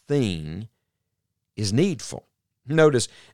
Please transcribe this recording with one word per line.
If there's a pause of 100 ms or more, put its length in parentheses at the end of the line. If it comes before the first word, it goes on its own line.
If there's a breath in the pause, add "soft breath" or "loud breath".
thing (880)
is
needful." (380)
Notice, (260 loud breath)